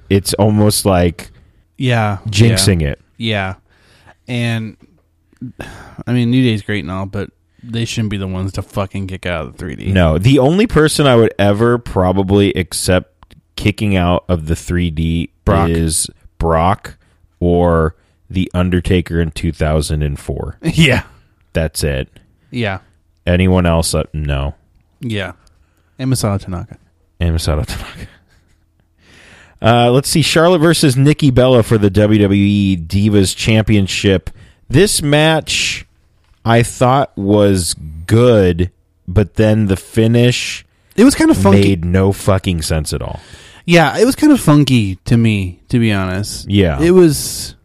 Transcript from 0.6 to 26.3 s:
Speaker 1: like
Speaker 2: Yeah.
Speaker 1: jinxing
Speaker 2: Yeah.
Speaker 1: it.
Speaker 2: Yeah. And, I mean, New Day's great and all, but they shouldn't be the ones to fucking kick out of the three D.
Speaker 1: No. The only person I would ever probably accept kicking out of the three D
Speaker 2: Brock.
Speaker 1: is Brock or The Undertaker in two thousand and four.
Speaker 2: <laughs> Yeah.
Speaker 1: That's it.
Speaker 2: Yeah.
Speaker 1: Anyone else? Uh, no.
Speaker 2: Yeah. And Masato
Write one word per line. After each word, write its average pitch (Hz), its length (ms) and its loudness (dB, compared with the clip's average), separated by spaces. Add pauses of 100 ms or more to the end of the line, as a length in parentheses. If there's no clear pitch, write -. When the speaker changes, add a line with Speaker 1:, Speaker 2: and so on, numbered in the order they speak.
Speaker 1:
like 87 440 0 (480)
Speaker 2:
Yeah. 113 400 -2 (100)
Speaker 1:
jinxing 101 540 2
Speaker 2:
Yeah. 76 80 -2
Speaker 1:
it. - 120 -10 (160)
Speaker 2:
Yeah. 104 360 -4 (720)
And, 117 500 -6 (1300)
I 120 60 -2
mean, 120 180 0
New 131 120 2
Day's 110 200 0
great 104 200 -6
and 76 80 -10
all, 95 140 -8
but 98 240 -10 (320)
they 117 240 -6
shouldn't 110 240 -6
be 101 80 -6
the 95 100 -6
ones 95 260 -6
to 104 100 -8
fucking 98 440 -8
kick 90 200 -14
out 82 180 -6
of 62 60 -16
the - 80 -20
three 76 160 -12
D. 50 160 -6
Speaker 1:
No. 85 260 2
The 127 220 2
only 165 260 2
person 156 400 0
I 127 120 4
would 113 200 2
ever 104 400 0
probably 98 760 0
accept - 580 -4 (440)
kicking 104 400 -2
out 87 320 0
of 82 200 -4
the 80 80 -2
three 87 340 -4
D 82 400 -4 (160)
Speaker 2:
Brock. 95 240 0
Speaker 1:
is 82 380 -2 (320)
Brock 82 580 -2 (440)
or 87 540 0 (340)
The 92 240 -4
Undertaker 90 640 -2
in 82 120 -2
two - 200 -4
thousand 78 520 -2
and 71 140 -6
four. - 420 -10
Speaker 2:
<laughs> - 40 -20
Yeah. 151 400 0 (480)
Speaker 1:
That's 80 320 -4
it. 69 240 -4 (420)
Speaker 2:
Yeah. 104 300 -8 (460)
Speaker 1:
Anyone 90 400 2
else? 82 300 0
Uh, 78 80 -2 (100)
no. 71 420 -6 (460)
Speaker 2:
Yeah. 101 320 -8 (640)
And 131 120 -4
Masato 104 300 -2